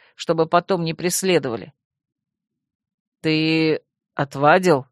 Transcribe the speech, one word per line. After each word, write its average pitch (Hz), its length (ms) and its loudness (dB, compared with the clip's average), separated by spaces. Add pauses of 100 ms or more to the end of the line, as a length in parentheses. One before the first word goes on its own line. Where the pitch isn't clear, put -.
(160)
чтобы 165 300 -2
потом 175 380 -2
не 160 100 -4
преследовали». 156 800 -4 (1500)
«Ты 160 600 0 (340)
отвадил?» — 147 760 2